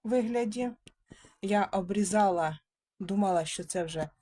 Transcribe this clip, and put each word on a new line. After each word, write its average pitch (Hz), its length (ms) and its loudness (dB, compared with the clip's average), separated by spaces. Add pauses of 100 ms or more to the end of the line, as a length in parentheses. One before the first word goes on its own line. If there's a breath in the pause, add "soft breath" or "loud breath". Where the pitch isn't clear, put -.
вигляді. 240 640 0 (720 loud breath)
Я 196 220 2
обрізала, 185 920 2 (420)
думала, 185 440 2
що 180 200 -8
це 180 200 -4
вже 160 240 -4 (140)